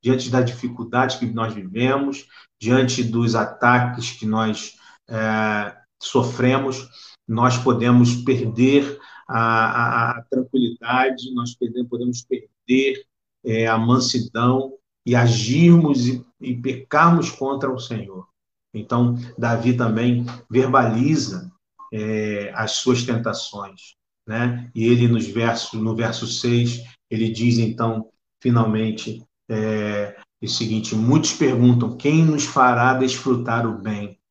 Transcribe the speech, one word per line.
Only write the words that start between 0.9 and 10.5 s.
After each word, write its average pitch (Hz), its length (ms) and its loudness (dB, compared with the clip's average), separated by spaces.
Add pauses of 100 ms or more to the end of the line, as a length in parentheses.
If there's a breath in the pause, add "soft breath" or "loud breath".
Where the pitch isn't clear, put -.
que 123 100 -4
nós 110 260 -4
vivemos, 127 720 -4 (320 loud breath)
diante 123 440 0
dos 113 320 0
ataques 120 760 0
que - 140 -12
nós, 110 500 -2 (320 soft breath)
é, 110 680 -4 (240)
sofremos, 127 880 -2 (380 loud breath)
nós 120 300 2
podemos 120 580 4
perder 131 840 0 (280 loud breath)
a, 117 120 -4
a, 117 760 0
a 120 60 -16
tranquilidade, 127 1080 -2